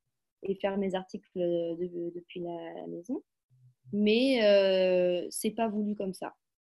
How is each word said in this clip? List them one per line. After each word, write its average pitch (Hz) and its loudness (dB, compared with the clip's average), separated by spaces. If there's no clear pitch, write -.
et 196 -4
faire 196 -2
mes 190 0
articles 185 -10
de, 170 -2
depuis 175 -14
la, 170 -8
la 170 -12
maison. 180 -8
Mais, 226 4
euh, 185 4
c'est - -4
pas 226 -2
voulu 208 -2
comme 196 -6
ça. - -10